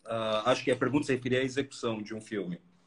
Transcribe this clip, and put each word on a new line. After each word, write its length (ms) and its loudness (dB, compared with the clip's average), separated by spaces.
Ah, 460 0
acho 140 4
que 80 2
a 40 6
pergunta 300 2
se 80 2
referia 260 2
à 40 2
execução 580 -2
de 140 -8
um 40 -8
filme. 400 -4